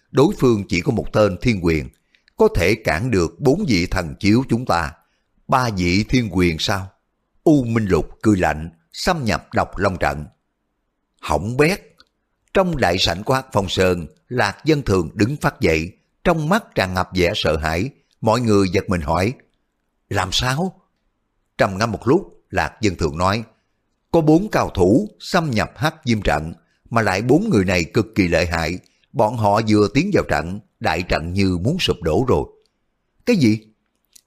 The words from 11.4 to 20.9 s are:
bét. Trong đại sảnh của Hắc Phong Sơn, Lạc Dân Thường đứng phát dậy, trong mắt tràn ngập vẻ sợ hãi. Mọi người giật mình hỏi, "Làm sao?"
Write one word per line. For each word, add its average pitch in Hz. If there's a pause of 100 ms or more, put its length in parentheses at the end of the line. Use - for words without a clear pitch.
bét. 160 (760)
Trong 180
đại 92
sảnh 92
của 135
Hắc 131
Phong 98
Sơn, 90 (220)
Lạc 113
Dân 147
Thường 92
đứng 127
phát -
dậy, 82 (320)
trong 160
mắt 220 (100)
tràn 92
ngập 92
vẻ 85
sợ 80
hãi. 82 (300)
Mọi 110
người 101
giật 92
mình 92
hỏi, 87 (760)
"Làm 95
sao?" 135 (800)